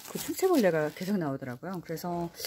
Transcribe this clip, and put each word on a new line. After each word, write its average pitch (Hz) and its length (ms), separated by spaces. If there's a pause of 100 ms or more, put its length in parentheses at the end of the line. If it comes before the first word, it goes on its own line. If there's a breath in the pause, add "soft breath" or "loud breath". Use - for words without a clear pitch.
(100)
그 190 80
총체벌레가 185 720
계속 190 260
나오더라고요. 147 680
그래서 170 460 (160 loud breath)